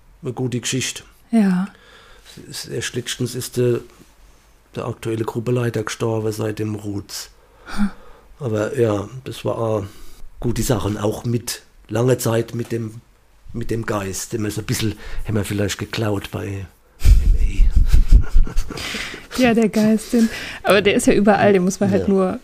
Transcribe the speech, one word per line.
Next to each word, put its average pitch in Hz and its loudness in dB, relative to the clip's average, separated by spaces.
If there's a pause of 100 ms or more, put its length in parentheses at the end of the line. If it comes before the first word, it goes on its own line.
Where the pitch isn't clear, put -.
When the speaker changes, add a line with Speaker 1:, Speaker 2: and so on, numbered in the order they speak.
(240)
Speaker 1:
eine 131 -8
gute 123 -4
Geschichte. - -6 (260)
Speaker 2:
Ja. 196 2 (840)
Speaker 1:
S-, - -12
erst 135 -8
letztens 123 -6
ist - -10
der, 123 2 (960)
der 113 -8
aktuelle 113 -6
Gruppeleiter 120 -2
gestorben, 110 -4
seitdem 107 -4
ruht's. 101 -10 (360)
Speaker 2:
Hm. 202 0 (500)
Speaker 1:
Aber 107 -4
ja, 104 2 (160)
das - -12
war 120 -4
auch 110 -2 (560)
gute 117 -2
Sache. 101 -2
Und 104 -4
auch 104 -4
mit, - -6 (240)
lange 120 0
Zeit 117 -2
mit 120 -8
dem, 113 -8 (520)
mit 117 -6
dem 113 -4
Geist, 101 -6
den 110 -4
wir 104 -4
so 107 -8
ein 101 -10
bisschen, 107 -4 (320)
haben 98 -2
wir 101 -2
vielleicht 101 -4
geklaut 104 -6
bei 98 -8 (340)
N - 6
A. - 4
<laughs> - 4
Speaker 2:
Ja, 247 4
der 220 4
Geist, 214 2
den, 226 4 (340)
aber 269 4
der 202 2
ist 254 -2
ja 254 6
überall, 202 4
den 185 2
muss 185 -2
man 196 0
halt 196 2
Speaker 1:
Ja. 196 0
Speaker 2:
nur, 190 2